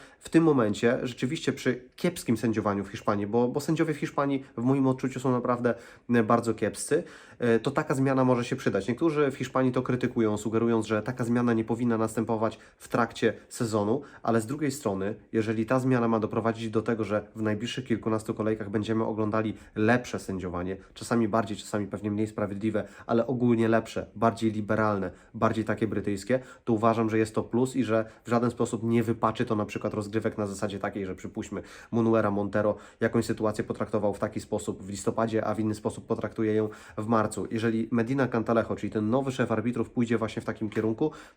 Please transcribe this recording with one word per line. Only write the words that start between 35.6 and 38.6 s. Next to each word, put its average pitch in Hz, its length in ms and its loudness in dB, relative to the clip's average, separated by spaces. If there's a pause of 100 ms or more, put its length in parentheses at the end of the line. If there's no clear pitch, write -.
inny 110 140 0
sposób - 320 -6
potraktuje 107 480 -2
ją 107 140 2 (300)
w 107 80 -4
marcu. 107 440 0
Jeżeli 113 400 0
Medina 120 380 2
Cantalejo, 113 480 0